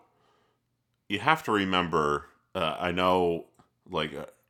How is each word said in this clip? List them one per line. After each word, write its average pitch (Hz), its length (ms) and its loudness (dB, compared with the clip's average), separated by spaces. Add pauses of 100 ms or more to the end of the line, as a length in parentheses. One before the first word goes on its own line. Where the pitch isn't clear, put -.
(1080)
you 101 100 -2
have 151 240 2
to 117 80 -2
remember, 87 760 0 (280)
uh, 80 240 -2
I 87 120 -2
know, 90 560 2 (420)
like, 78 260 -4
uh, 73 100 -10 (240)